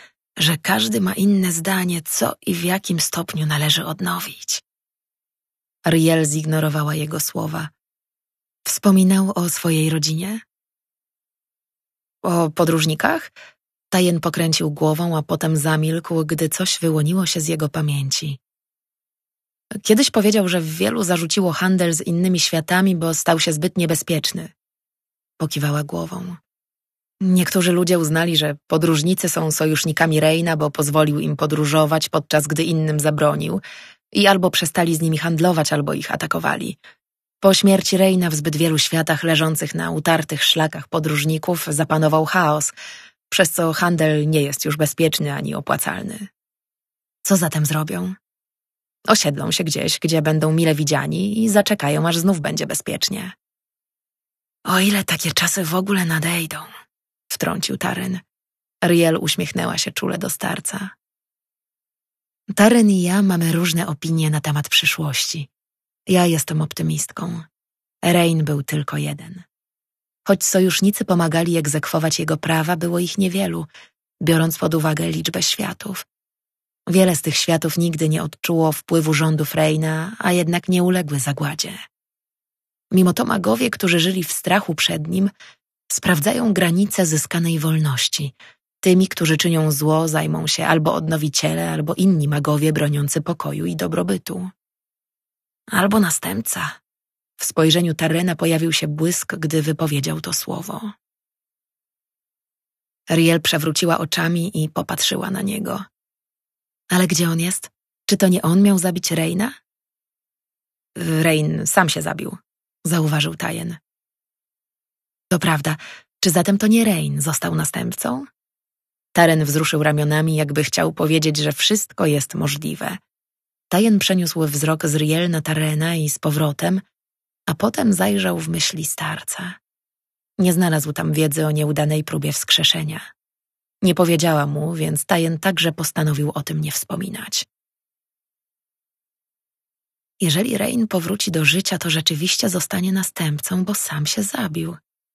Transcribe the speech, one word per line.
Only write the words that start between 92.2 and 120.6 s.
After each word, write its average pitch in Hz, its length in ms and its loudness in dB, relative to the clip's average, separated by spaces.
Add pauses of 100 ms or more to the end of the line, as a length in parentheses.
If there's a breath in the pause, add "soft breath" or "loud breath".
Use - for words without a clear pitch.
magowie 151 440 2
broniący 147 480 0
pokoju 151 460 -6
i 175 100 -4
dobrobytu. 180 760 -4 (1200)
Albo 202 300 2
następca”. - 800 -4 (600)
W - 40 -4
spojrzeniu 160 500 2
Tarena 160 420 0
pojawił 165 360 0
się 156 160 -2
błysk, 160 480 -2
gdy 160 260 0
wypowiedział 156 580 -2
to 165 120 -10
słowo. 202 600 -8 (2250)
Riel 165 300 4
przewróciła 160 580 0
oczami 170 680 -2
i 156 40 -4
popatrzyła - 640 -4
na - 120 -4
niego. 196 420 -6 (1080)
„Ale 180 160 4
gdzie 170 240 0
on 165 100 -2
jest? - 300 -6 (380)
Czy 202 80 4
to 196 120 4
nie 180 140 4
on 180 200 4
miał 202 160 6
zabić 180 320 -2
Reina?” 170 420 -2 (1400)
„Rein 160 720 0
sam 180 220 2
się - 140 -4
zabił”, 156 340 -8 (500)
zauważył 156 480 0
Tajen. 165 420 -8 (1600)
„To 175 60 2
prawda. 156 380 0 (440 loud breath)
Czy 185 100 4
zatem 180 280 4
to 214 80 0
nie 226 180 6
Rein 151 360 0
został 160 340 -2
następcą?” 180 720 -4 (840)
Taren 165 320 4
wzruszył 147 380 0
ramionami, 151 540 2
jakby 147 280 0